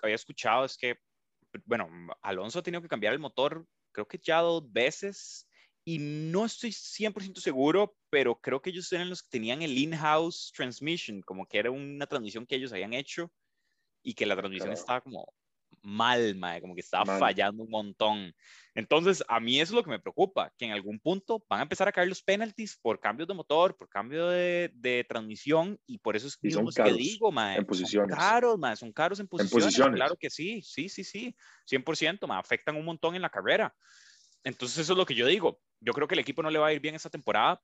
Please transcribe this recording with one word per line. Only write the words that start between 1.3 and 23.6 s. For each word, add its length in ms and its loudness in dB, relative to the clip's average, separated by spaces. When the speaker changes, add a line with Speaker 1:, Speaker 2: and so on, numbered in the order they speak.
Speaker 1:
bueno, 220 -2
Alonso 380 -6
ha 20 -8
tenido 180 -6
que 80 -16
cambiar 240 0
el 60 0
motor, 480 -2
creo 160 -6
que 100 -12
ya 220 2
dos 320 0
veces, 760 -2
y 140 -4
no 480 -2
estoy 260 -6
cien 400 -4
por 100 -10
ciento 200 -12
seguro, 520 4
pero 320 4
creo 220 -2
que 80 -6
ellos 240 -10
eran 160 -2
los 120 -10
que 60 -20
tenían 320 -4
el 160 -2
in-house 800 0
transmission, 640 -6
como 260 -10
que 120 -2
era 120 2
una 360 -8
transmisión 400 -8
que 100 -4
ellos 160 -6
habían 220 -6
hecho 360 -8
y 120 -8
que 100 -2
la 120 2
transmisión 340 -6
Speaker 2:
Carajo. 100 -6
Speaker 1:
estaba 220 -2
como 240 -14
mal, 540 2
mae, 260 -4
como 120 -12
que 60 -8
estaba 240 0
Speaker 2:
Mal. 140 2
Speaker 1:
fallando 440 2
un 80 -12
montón. 640 -2
Entonces, 540 4
a 100 4
mí 220 2
eso 120 0
es 40 0
lo 80 4
que 60 -8
me 80 -2
preocupa, 580 -2
que 80 -8
en 60 -6
algún 280 -6
punto 520 -2
van 100 2
a 40 0
empezar 220 0
a 60 2
caer 160 4
los 140 -6
penalties 580 -2
por 200 0
cambios 280 -2
de 60 -6
motor, 420 4